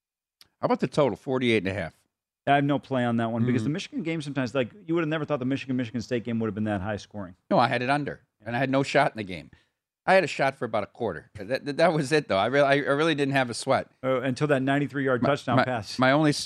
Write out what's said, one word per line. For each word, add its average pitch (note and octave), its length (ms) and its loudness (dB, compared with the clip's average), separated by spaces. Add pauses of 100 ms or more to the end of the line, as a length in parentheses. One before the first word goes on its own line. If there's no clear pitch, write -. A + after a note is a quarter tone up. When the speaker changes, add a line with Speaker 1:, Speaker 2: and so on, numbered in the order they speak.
(600)
Speaker 1:
How B2+ 60 -2
about B3 140 -2
the - 80 -2
total, B2+ 280 0
forty-eight A#2+ 480 0
and F#2 40 -2
a F#2+ 60 -4
half? F#2 200 -6 (540)
Speaker 2:
I C#3 80 4
have C#3+ 80 2
no C#3+ 160 0
play B2+ 240 -2
on A#2 140 0
that A#2 120 -2
one A#2 140 0
because A#2+ 180 0
Speaker 1:
Mm-hmm. A2+ 60 -2
Speaker 2:
the D3 40 -2
Michigan G3+ 300 -8
game E3 200 -4
sometimes, C3 320 -6
like, B2+ 180 -2 (140)
you D#3+ 80 -2
would E3+ 80 0
have D#3 60 -2
never D#3 160 -2
thought D3 140 -2
the B2+ 60 -6
Michigan-Michigan B2+ 580 -4
State A#2 220 -4
game A#2 160 -4
would A2+ 80 0
have G2+ 80 -4
been G#2+ 80 -2
that G#2 160 0
high G#2 160 -4
scoring. F#2 400 -14 (140)
Speaker 1:
No, - 100 4
I A#2+ 80 6
had B2 140 0
it B2 80 -2
under, C#3 320 -2 (220)
and A#2 120 -6
I - 20 -2
had C3+ 120 0
no C#3 120 2
shot C#3+ 300 2
in - 60 -16
the A2+ 40 -6
game. F2+ 280 -10 (560)
I F3+ 80 6
had F#3+ 100 6
a C#3 40 -4
shot C3+ 280 -2
for - 80 -6
about A2 180 -2
a G2+ 40 -6
quarter. F2+ 480 -6
That, G#2+ 320 -6
that, C#3+ 100 -4
that E3 160 4
was D3+ 180 -2
it, D#3 160 2
though. F#2+ 120 2
I G2+ 80 2
really, C#3 200 4
I, C#3 60 4
I C#3 220 2
really D#3 200 2
didn't C#3 200 0
have C3 160 2
a A2 40 -8
sweat. B2 320 0 (160)
Speaker 2:
Uh, C3 200 0
until C3+ 240 -2
that C#3 160 2
ninety-three C#3 420 -2
yard B2+ 180 2
Speaker 1:
My, - 60 2
Speaker 2:
touchdown B2+ 280 0
Speaker 1:
my, B2+ 80 4
Speaker 2:
pass. B2 340 -6
Speaker 1:
my C3 120 6
only, D3 220 4 (140)